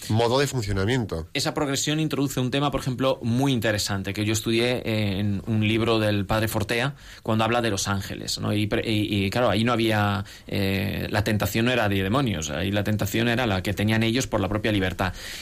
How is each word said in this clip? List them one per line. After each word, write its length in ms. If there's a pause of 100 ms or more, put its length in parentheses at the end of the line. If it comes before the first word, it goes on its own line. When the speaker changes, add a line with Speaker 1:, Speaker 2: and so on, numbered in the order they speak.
Speaker 1:
modo 300
de 80
funcionamiento. 880
Speaker 2:
Esa 180
progresión 480
introduce 400
un 100
tema, 200
por 100
ejemplo, 420
muy 300
interesante, 600
que 100
yo 80
estudié, 500
eh, 380
en 260
un 220
libro 300
del 260
padre 240
Fortea, 460 (280)
cuando 220
habla 160
de 80
los 180
ángeles, 540
¿no? 140
Y 120
pre-, 240
y, 360
y, 20
claro, 220
ahí 140
no 100
había, 500 (220)
eh, 640
la 120
tentación 440
no 40
era 200
de 120
demonios, 460
ahí 240
la 100
tentación 460
era 180
la 160
que 120
tenían 280
ellos 240
por 140
la 80
propia 240
libertad. 400 (300)